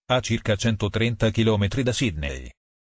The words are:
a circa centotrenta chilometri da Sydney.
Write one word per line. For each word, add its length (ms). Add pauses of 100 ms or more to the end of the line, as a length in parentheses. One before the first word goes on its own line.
a 160
circa 340
centotrenta 760
chilometri 520
da 80
Sydney. 580 (400)